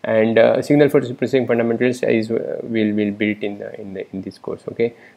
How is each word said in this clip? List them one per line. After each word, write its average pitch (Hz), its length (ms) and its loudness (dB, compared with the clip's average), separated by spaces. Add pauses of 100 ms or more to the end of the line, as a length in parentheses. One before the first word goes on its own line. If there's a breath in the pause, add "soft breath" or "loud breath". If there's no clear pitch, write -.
and, 110 340 2
uh, 120 240 6
signal 147 260 4
for 143 120 4
processing 123 460 -2
fundamentals 120 560 0
is, 113 280 0
uh, - 320 -4
will, 110 320 0
will 104 180 0
build 104 320 -2
in 101 140 -6
the, 107 220 -12
in 98 140 -12
the, - 180 -10
in 95 100 -8
this 98 160 -12
course. - 300 -10
Okay, 117 260 -2 (220 soft breath)